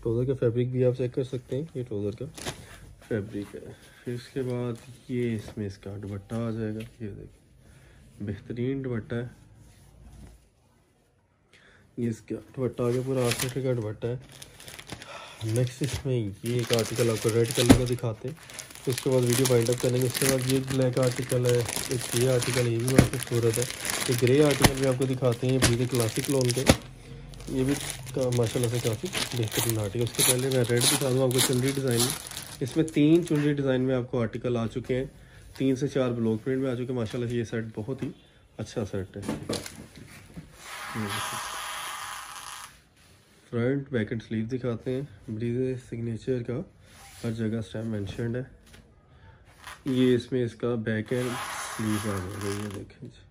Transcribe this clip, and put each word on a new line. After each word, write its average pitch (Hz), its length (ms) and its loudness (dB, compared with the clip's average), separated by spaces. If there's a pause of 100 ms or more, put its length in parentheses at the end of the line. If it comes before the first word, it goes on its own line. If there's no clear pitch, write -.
Trouser 120 240 2
का 135 100 2
fabric 123 360 2
भी 127 100 2
आप 123 120 6
check 123 200 -2
कर 135 120 0
सकते 127 300 -6
हैं, 160 200 -4
ये 123 80 -4
trouser 104 320 -4
का 127 100 -8 (800)
Fabric 101 460 -4
है। - 200 -12 (300)
फिर 123 100 -4
उसके 127 280 -6
बाद 123 360 -4 (320)
ये 120 240 0
इसमें 104 320 -6
इसका 98 320 -10
दुपट्टा 101 400 -8
आ 117 120 -2
जाएगा। 110 300 -4
ये 113 280 -12
देखें, - 1160 -16
बेहतरीन 120 560 -4
दुपट्टा 120 340 -4
है। 117 140 -6 (2750)
ये 120 100 2
इसका 113 280 -6
दुपट्टा 123 500 -2
आ 120 40 4
गया, 127 120 2
पूरा 131 240 2
आठ 120 180 0
मीटर 127 180 -2
का 131 120 2
दुपट्टा 107 340 -4
है। 127 120 -4 (1300)
Next 123 360 0
इसमें 127 320 -2
ये 113 420 -4
एक 120 160 0
article 113 380 2
आपको 110 200 0
red 117 220 2
color 127 260 8
का 127 80 2
दिखाते 123 420 -4
हैं, 160 80 -8 (520)
उसके 131 220 0
बाद 131 120 6
video 123 260 4
वाइंड 120 220 6
अप 120 100 2
करेंगे। 127 260 2
उसके 131 220 2
बाद 131 220 2
ये 135 80 4 (100)
black 131 300 2
article 123 480 2
है, 120 120 4 (360)
एक 120 220 -4
ये 120 120 4
article, 123 400 2
ये 113 100 0
भी 127 140 0
बड़ा 131 120 10
खूबसूरत 117 500 0
है। 120 100 0 (400)
ये 127 120 2
grey 131 260 6
आर्टिकल 139 320 6
भी 135 120 0
आपको 131 200 2
दिखाते 127 400 0
हैं, 127 140 4
ये 117 160 4
भी 123 100 0
क्लासिक 120 440 0
loan 131 200 2
के, 123 100 0 (920)
ये 131 100 2
भी 139 100 2
का-, 127 640 -2
माशाल्लाह 120 360 2
से 120 80 -2
काफ़ी 117 280 -2 (300)
बेहतरीन 113 400 0
article। 107 260 -2
उसके 117 180 -2
पहले 127 260 2
मैं 131 160 4
red 120 180 4
दिखा 135 280 2
दूँ 131 140 4
आपको, 127 160 4
चुनरी 127 320 2
डिज़ाइन 135 280 2
में। 123 120 2 (500)
इसमें 151 240 0
तीन 156 380 6
चुनरी 147 300 2
डिज़ाइन 135 280 2
में 131 120 2
आपको 123 260 0
article 120 360 0
आ 117 120 0
चुके 127 260 -2
हैं, 131 160 -2 (480)
तीन 135 180 4
से 139 120 0
चार 127 240 2
block 110 300 2
print 131 200 0
में 135 80 0
आ 123 40 0
चुके 127 180 -4
हैं। 123 60 0
माशाल्लाह 117 320 -2
से 120 60 0
ये 117 80 0
set 113 320 -6
बहुत 127 260 -6
ही 139 80 -4 (480)
अच्छा 107 260 -4
set 95 320 -6
है। 101 60 -8 (4000)
फ्रंट, 135 400 0
back 113 200 0
and 113 100 -4
sleeve 110 260 -2
दिखाते 123 420 -2
हैं। 135 180 -2 (220)
ब्रीजे 120 500 0
signature 117 640 -4
का 120 140 -4 (640)
हर 117 120 -2
जगह 113 260 -2
स्टैम्प 113 320 -6
mentioned 117 440 -4
है। 123 100 -4 (1400)
ये 127 260 6
इसमें 123 300 0
इसका 120 300 -2 (100)
back 110 280 0
and 123 180 0
स्लीव - 680 -4
आ 104 200 -2
जाएगा, 101 360 -6
ये 104 160 -6
देखें 98 380 -12
जी। - 220 -20